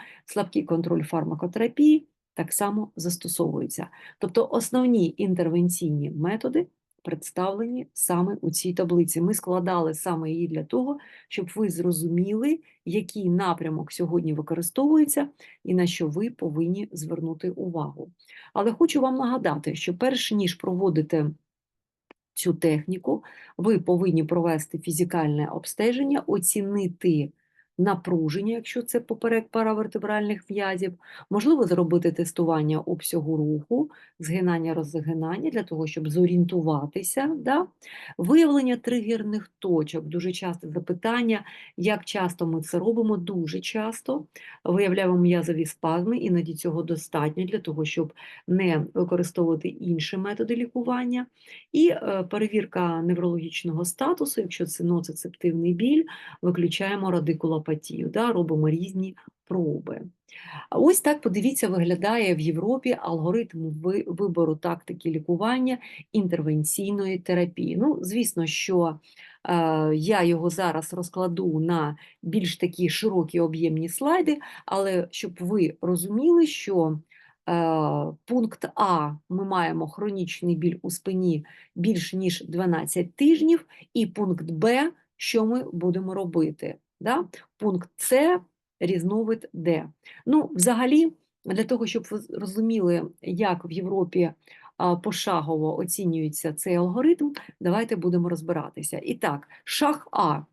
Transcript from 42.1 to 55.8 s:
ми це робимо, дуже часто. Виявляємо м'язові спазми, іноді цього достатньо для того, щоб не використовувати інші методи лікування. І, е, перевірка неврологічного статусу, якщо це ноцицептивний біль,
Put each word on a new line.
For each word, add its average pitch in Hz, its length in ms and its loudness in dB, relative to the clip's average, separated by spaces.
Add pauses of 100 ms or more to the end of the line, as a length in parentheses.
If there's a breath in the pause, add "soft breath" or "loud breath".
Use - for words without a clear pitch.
ми 160 140 0
це 175 180 -4
робимо, 220 380 2
дуже 175 420 -4
часто. 226 640 -6 (380 loud breath)
Виявляємо 185 540 2
м'язові 170 480 4
спазми, 175 520 -2
іноді 170 360 0
цього 160 300 -4
достатньо 156 640 -4
для 185 140 -4
того, 156 260 -4
щоб 151 280 -4 (340 loud breath)
не 180 460 2
використовувати 175 720 0
інші 175 500 -2
методи 208 380 -2
лікування. 247 720 -2 (460 loud breath)
І, 320 180 6
е, 196 400 -2
перевірка 190 720 0
неврологічного 170 840 -2
статусу, 277 560 -2
якщо 180 240 -4
це 175 180 -8
ноцицептивний 170 920 0
біль, 269 300 4 (380 loud breath)